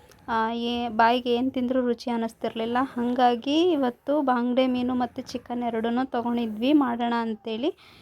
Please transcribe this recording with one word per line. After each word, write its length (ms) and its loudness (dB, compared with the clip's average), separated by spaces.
ಆ, 240 0
ಏ-, 360 -4
ಬಾಯಿಗೆ 460 2
ಏನು 160 0
ತಿಂದರೂ 360 0
ರುಚಿ 240 -2
ಅನ್ನಿಸ್ತಿರ್ಲಿಲ್ಲ. 680 -4
ಹಾಗಾಗಿ 920 2
ಇವತ್ತು 500 0
ಬಾಂಗ್ಡೆ 440 2
ಮೀನು 280 -2
ಮತ್ತು 280 -4
ಚಿಕನ್ 400 -8
ಎರಡನ್ನೂ 420 -2
ತೊಗೊಂಡಿದ್ವಿ 680 -2
ಮಾಡೋಣ 440 2
ಅಂತೇಳಿ. 580 -4